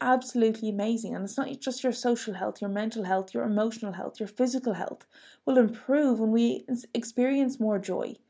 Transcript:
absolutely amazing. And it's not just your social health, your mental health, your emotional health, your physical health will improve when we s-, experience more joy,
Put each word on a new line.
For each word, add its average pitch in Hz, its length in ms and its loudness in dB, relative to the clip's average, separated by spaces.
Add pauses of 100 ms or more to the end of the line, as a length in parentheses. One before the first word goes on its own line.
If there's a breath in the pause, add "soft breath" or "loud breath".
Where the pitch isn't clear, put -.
absolutely 233 680 2
amazing. 208 460 -2
And 185 100 -6
it's 202 140 -6
not 277 200 -4
just 254 240 -6
your 247 120 0
social 240 400 0
health, 202 260 -6
your 202 80 -4
mental 220 360 -4
health, 190 280 0
your 233 120 -2
emotional 214 480 0
health, - 280 -8
your 208 80 -4
physical 254 460 0
health - 320 -8 (400 soft breath)
will 262 100 4
improve 254 640 4
when 220 120 2
we 233 360 2
s-, 240 240 -4
experience 254 680 0
more 214 200 2
joy, - 380 -4 (140 soft breath)